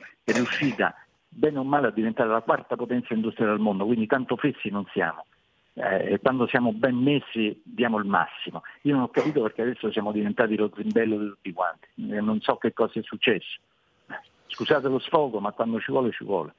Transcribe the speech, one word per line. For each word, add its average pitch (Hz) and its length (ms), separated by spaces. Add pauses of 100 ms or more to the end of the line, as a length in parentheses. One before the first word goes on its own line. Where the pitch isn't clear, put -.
(240)
è - 80
riuscita 110 640 (340)
bene 147 300
o 131 40
male 139 240
a 107 40
diventare 113 380
la 113 120
quarta - 340
potenza 123 380
industriale 110 400
al 107 60
mondo, 101 260
quindi 113 220
tanto 127 300
fessi 127 320
non 101 220
siamo. 82 340 (480)
Eh, - 400
e 101 60
quando 127 280
siamo 123 260
ben 123 220
messi 123 680
diamo 113 360
il 101 60
massimo. 87 580 (180)
Io 143 140
non 127 80
ho 117 60
capito 139 340
perché 107 180
adesso 117 300
siamo 104 200
diventati 107 440
lo 104 200
zimbello 107 440
di 104 80
tutti 98 260
quanti, 87 340 (220)
eh, 104 100
non 107 220
so 123 140
che - 180
cosa 113 260
è 107 40
successo. - 560 (880)
Scusate 135 400
lo 131 100
sfogo, 131 420
ma 104 120
quando 113 280
ci - 120
vuole 131 200
ci - 120
vuole. 90 360